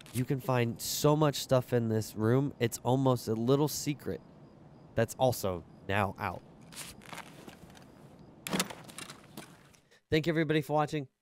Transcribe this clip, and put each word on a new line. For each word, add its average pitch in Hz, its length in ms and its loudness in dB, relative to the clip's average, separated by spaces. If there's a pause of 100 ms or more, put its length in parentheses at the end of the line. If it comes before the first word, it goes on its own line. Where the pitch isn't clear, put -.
(120)
You 127 120 0
can 135 160 -2
find 120 400 0
so - 360 2
much 151 180 4
stuff - 380 0
in 117 160 2
this 110 260 -2
room, 120 460 2
it's 117 240 0
almost 127 420 2
a 110 80 0
little 135 340 4
secret - 520 -6 (720)
that's 113 240 0
also 101 460 0 (240)
now 98 320 0
out. 98 220 -6 (3750)
Thank 156 180 2
you, 170 40 2
everybody, 156 300 2
for 147 120 -4
watching. 151 340 -2 (140)